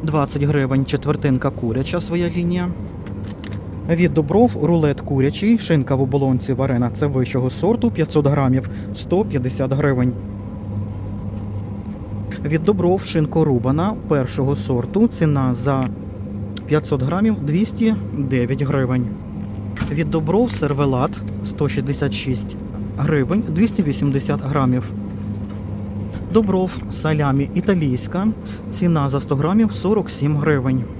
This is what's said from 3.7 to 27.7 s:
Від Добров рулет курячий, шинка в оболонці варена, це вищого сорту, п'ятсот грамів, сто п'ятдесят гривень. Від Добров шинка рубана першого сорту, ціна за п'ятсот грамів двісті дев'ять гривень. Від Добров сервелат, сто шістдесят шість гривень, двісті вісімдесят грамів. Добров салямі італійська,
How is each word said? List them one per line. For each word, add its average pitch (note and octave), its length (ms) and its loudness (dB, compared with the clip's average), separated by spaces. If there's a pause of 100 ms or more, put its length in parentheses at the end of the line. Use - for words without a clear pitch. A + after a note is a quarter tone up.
Від E3 240 4
Добров F#3 480 4
рулет D3+ 400 2
курячий, D3 580 2
шинка C#3+ 360 2
в C3 60 2
оболонці C3 520 2
варена, B2 400 2
це D3 140 0
вищого B2+ 420 0
сорту, G#3+ 420 2
п'ятсот D3+ 360 2
грамів, C3+ 420 2 (260)
сто - 300 0
п'ятдесят C3 480 -2
гривень. C3 400 2 (2250)
Від D#3 180 0
Добров F#3+ 420 4
шинка D#3+ 380 2
рубана C#3+ 500 2 (140)
першого C#3 480 2
сорту, C#3 520 2
ціна C#3+ 460 2
за C3 320 0 (800)
п'ятсот D3 380 0
грамів G3+ 380 2
двісті G#3 540 0 (220)
дев'ять C3 440 0
гривень. B2+ 440 2 (840)
Від D3+ 200 -2
Добров E3 400 2
сервелат, C#3 680 0 (220)
сто - 260 -2
шістдесят C3+ 440 -2
шість G#2 420 -4 (420)
гривень, D3 520 2
двісті F#3+ 340 2
вісімдесят C#3+ 600 0
грамів. C3 400 2 (1500)
Добров F#3 380 4 (200)
салямі C#3+ 640 2
італійська, F3 720 0 (440)